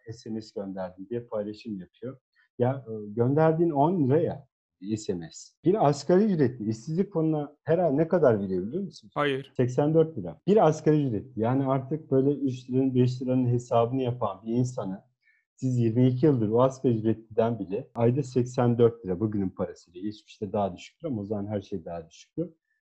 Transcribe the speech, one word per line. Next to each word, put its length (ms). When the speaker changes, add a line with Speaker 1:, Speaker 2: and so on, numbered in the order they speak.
Speaker 1:
S 180
M 120
S 180
gönderdim." 500
diye 100
paylaşım 600
yapıyor. 380
Ya, 300
e, 40
gönderdiğin 580
on 340
lira 160
ya, 260
bir 160
S 180
M 180
S. 200
Bir 240
asgari 360
ücretli 440
işsizlik 440
fonuna 520
her 140
ay 180
ne 120
kadar 320
veriyor 260
biliyor 160
musun? 320
Speaker 2:
Hayır. 420
Speaker 1:
Seksen 380
dört 240
lira. 280
Bir 200
asgari 400
ücretli, 340
yani 260
artık 440
böyle 200
üç 400
liranın, 240
beş 280
liranın 240
hesabını 560
yapan 440
bir 80
insanı 480
siz 220
yirmi 300
iki 180
yıldır 220
o 140
asgari 360
ücretliden 600
bile 360
ayda 280
seksen 560
dört 260
lira 160
bugünün 300
parasıyla, 500
geçmişte 520
daha 240
düşüktür 320
ama 120
o 40
zaman 220
her 140
şey 240
daha 240
düşüktü. 460